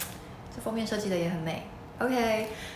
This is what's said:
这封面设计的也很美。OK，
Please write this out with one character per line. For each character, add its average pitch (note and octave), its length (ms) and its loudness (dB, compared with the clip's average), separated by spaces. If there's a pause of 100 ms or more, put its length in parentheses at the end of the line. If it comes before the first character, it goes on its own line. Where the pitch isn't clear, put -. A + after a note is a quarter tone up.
(560)
这 A#3+ 60 -8
封 A3+ 100 0
面 A3 140 0
设 G#3+ 100 0
计 G3 140 2
的 F3+ 80 4
也 E3+ 100 4
很 F3 120 2
美。 D#3+ 260 -2 (320)
OK， A3+ 500 4 (280)